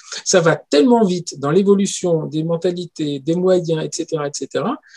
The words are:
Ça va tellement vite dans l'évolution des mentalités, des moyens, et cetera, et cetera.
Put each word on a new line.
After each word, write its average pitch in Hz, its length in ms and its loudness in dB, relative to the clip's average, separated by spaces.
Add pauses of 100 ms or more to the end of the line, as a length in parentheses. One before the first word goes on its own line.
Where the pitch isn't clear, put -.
(260)
Ça 185 160 4
va 160 140 4
tellement 240 500 4
vite 175 340 -2
dans 139 120 -2
l'évolution 185 760 2
des 151 180 -4
mentalités, 165 760 -4
des 147 160 -2
moyens, 175 480 2
et 151 80 -6
cetera, 156 360 -6
et 143 60 -10
cetera. 156 460 -6 (180)